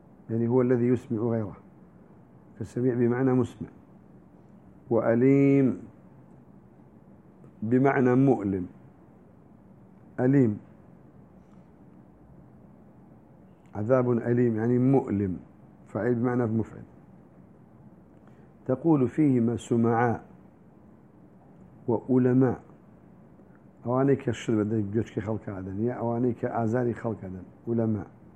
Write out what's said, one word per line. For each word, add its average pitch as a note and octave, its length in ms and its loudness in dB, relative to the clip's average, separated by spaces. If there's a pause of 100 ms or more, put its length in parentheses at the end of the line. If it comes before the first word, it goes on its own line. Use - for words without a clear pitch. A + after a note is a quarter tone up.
(300)
يعني A#2 180 -2
هو B2+ 140 4
الذي B2 240 2
يسمع A#2+ 320 -2
غيره. A2+ 380 -4 (1040)
كسميع B2 340 -2
بمعنى B2 380 2
مسمع. B2 360 -2 (1200)
وأليم C3+ 920 4 (1800)
بمعنى B2+ 520 2
مؤلم. G#2 520 2 (1500)
أليم. B2+ 380 2 (3250)
عذاب B2 360 2
أليم A#2+ 460 0
يعني A#2+ 220 0
مؤلم. G#2 580 0 (500)
فاعل A#2+ 280 -4
بمعنى B2 320 -2
مفعل. A2 360 -6 (1800)
تقول C3 420 2
فيهما A#2+ 480 2
سمعاء A#2 680 0 (1600)
وعلماء. B2+ 720 2 (1300)
أواني C3 300 2
كالشر A2 460 -2
بدأ G#2+ 160 -2
يجوشك G#2 420 -4
خلق G#2+ 300 -6
عدن. F#2+ 300 -10
يا A#2+ 120 -2
أواني A#2 400 -4
كآزاري A#2 640 -4
خلق G#2 300 -8
عدن. F#2 180 -12 (260)
علماء. A2+ 380 -2 (280)